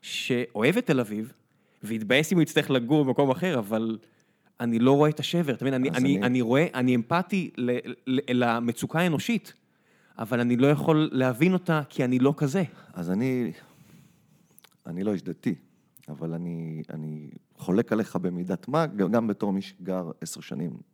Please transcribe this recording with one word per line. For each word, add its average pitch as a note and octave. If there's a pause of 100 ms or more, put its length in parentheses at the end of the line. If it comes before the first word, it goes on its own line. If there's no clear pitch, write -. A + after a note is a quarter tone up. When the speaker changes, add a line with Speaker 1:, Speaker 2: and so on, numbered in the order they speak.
Speaker 1:
שאוהב B2
את B3+
תל C#3
אביב, A2 (500)
והתבאס A2
אם F#3
הוא E3
יצטרך -
לגור C3+
במקום C3
אחר, E3
אבל... A2 (640)
אני A#2
לא B2+
רואה D3+
את D3+
השבר, E3
אתה A#2+
מבין? C3+
אני, C3
Speaker 2:
אז A#2+
Speaker 1:
אני, C3+
Speaker 2:
אני G#2
Speaker 1:
אני B2
רואה, C3
אני B2+
אמפתי F3
ל-, B2 (360)
ל-, C3 (220)
למצוקה A#2+
האנושית, F3+ (640)
אבל A2+
אני A#2+
לא C3
יכול D3+
להבין C3
אותה, F3
כי -
אני B2+
לא C#3
כזה. D#3 (300)
Speaker 2:
אז F2
אני, B2 (1300)
אני F2
לא G#2
איש F2
דתי, - (540)
אבל E2
אני, E2
אני D2+ (280)
חולק G2
עליך G#2+
במידת F2+
מה, D#3
ג-, G2+
גם A#2
בתור G2+
מי G2
שגר F#2 (100)
עשר D#2+
שנים - (220)